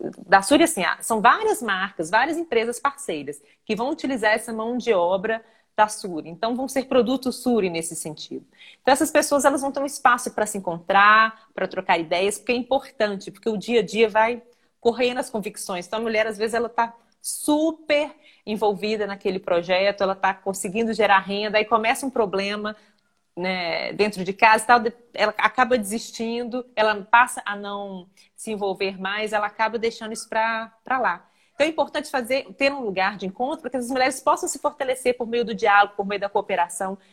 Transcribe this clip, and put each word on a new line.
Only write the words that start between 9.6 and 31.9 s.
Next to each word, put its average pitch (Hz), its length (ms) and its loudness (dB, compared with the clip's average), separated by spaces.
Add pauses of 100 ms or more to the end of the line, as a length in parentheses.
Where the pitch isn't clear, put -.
vão 277 100 -4
ter 277 80 -4
um 277 60 -2
espaço 247 460 2
pra 214 120 -2
se 208 140 -6
encontrar, 196 960 4
pra 190 120 -4
trocar 185 320 0
ideias, 175 380 0
porque - 160 -2
é 240 40 0
importante, 233 760 -2
porque - 180 -8
o 220 80 0
dia 226 240 0
a - 20 4
dia 208 280 2
vai 226 320 2 (360)
correndo 247 400 0
as 262 120 -4
convicções. 196 560 -8
Então, 220 140 -6
a - 20 -4
mulher, 220 240 0
às 214 100 -6
vezes, 214 160 -4
ela 226 160 -2
tá 233 260 -2 (280)
super 302 880 0 (340)
envolvida 214 600 -2
naquele 196 320 -4
projeto, 185 640 0
ela 190 120 2
tá 190 200 0
conseguindo 202 580 -4
gerar 202 280 6
renda, 202 360 -2
aí 214 80 2
começa 226 400 0
um 269 60 -4
problema, 208 680 -2 (600)
né, 175 580 -4
dentro 196 300 0
de 185 80 -4
casa 220 320 6
e - 20 -16
tal, 240 140 8
de-, 226 120 -2 (220)
ela 214 240 0
acaba 247 400 4
desistindo, 233 880 -6 (100)
ela 214 260 2
passa 240 440 -2
a 202 100 -8
não 202 500 -12 (300)
se - 140 -12
envolver 196 500 -4
mais, 208 320 -4
ela 208 140 0
acaba 220 320 -2
deixando 226 340 -6
isso - 160 -12
pra, 226 420 -4 (140)
pra 262 140 -2
lá. 185 280 -2 (280)
Então 285 120 2
é 330 40 0
importante 311 400 -4